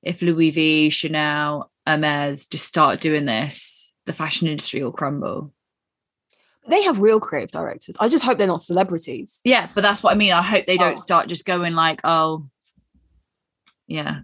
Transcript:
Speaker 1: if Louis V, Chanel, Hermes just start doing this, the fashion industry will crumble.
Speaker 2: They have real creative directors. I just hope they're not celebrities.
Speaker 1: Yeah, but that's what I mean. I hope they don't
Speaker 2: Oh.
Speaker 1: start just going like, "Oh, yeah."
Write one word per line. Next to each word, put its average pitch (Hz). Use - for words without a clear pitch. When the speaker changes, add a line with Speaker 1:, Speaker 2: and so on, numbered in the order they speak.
Speaker 1:
if 170
Louis 165
V, 156
Chanel, 151
Hermes 147
just -
start 143
doing 151
this, -
the 165
fashion 156
industry 147
will 120
crumble. 143
Speaker 2:
They 370
have 311
real 214
creative 135
directors. -
I 220
just 294
hope 247
they're 202
not 160
celebrities. 175
Speaker 1:
Yeah, 226
but 202
that's 208
what 185
I 196
mean. 208
I 170
hope 196
they 185
don't 180
Speaker 2:
Oh. -
Speaker 1:
start -
just 170
going 175
like, 160
"Oh, 160
yeah." 151